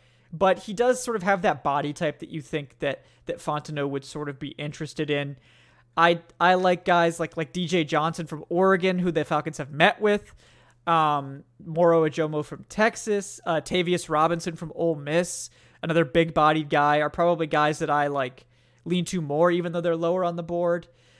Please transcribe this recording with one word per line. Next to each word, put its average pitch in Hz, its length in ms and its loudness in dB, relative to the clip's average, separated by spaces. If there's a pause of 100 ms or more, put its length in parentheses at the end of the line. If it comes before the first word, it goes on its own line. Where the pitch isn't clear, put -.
(340)
But 190 260 2
he 214 120 -12
does 240 300 2
sort 233 140 -4
of 185 80 -6
have 196 180 2
that 156 200 0
body 143 300 -2
type 151 280 -4
that - 100 -14
you 160 100 -10
think 143 380 -8
that, 139 260 -4 (220)
that 165 100 -6
Fontenot 147 540 -4
would 139 120 -6
sort 147 280 -10
of 139 80 -14
be 143 140 -12
interested 147 580 -8
in. 143 260 -2 (580)
I, 170 280 4 (180)
I 175 140 6
like 180 320 2
guys 170 340 2
like, 160 160 -6
like 160 160 -6
D 180 140 -4
J 160 180 0
Johnson 156 420 -2
from 151 220 -12
Oregon, 185 500 2
who 180 140 0
the 156 140 0
Falcons 151 320 -4
have 143 120 -10
met 160 300 2
with. 208 320 0 (540)
Um, 147 580 0 (180)
Moro 165 460 4
Ojomo 156 340 -2
from - 280 -14
Texas, 214 720 -2
uh, 160 160 -2
Tavius 175 480 -2
Robinson 165 480 0
from 160 180 -12
Ole 170 200 0
Miss, 151 560 -4 (320)
another 165 240 2
big-bodied 156 640 2
guy, 147 320 4
are 147 80 -2
probably 170 360 0
guys 151 340 0
that 151 100 -2
I, 147 160 2
like, 139 400 -6 (400)
lean 175 180 -2
to 180 160 -6
more, 156 300 2
even 175 220 -2
though 175 100 -4
they're 170 140 0
lower 170 280 0
on 170 120 -2
the 170 60 -6
board. 175 460 -2 (320)